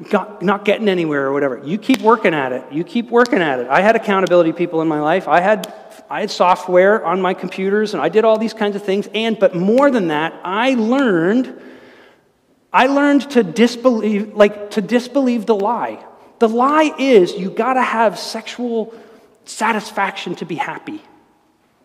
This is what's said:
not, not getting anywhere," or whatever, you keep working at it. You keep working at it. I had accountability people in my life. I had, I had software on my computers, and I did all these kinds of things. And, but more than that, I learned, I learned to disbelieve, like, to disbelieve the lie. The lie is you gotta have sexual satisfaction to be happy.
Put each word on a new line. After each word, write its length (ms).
not, 320
not 240
getting 220
anywhere," 380
or 60
whatever, 320
you 140
keep 240
working 320
at 180
it. 180
You 140
keep 260
working 300
at 180
it. 100
I 120
had 160
accountability 560
people 300
in 60
my 120
life. 260
I 140
had, 320
I 100
had 100
software 760
on 180
my 100
computers, 600
and 80
I 80
did 160
all 100
these 180
kinds 220
of 60
things. 320
And, 240
but 160
more 360
than 180
that, 360
I 300
learned, 880
I 140
learned 420
to 120
disbelieve, 920
like, 380
to 100
disbelieve 640
the 100
lie. 480
The 80
lie 500
is 360
you 160
gotta 320
have 360
sexual 760
satisfaction 880
to 120
be 100
happy. 440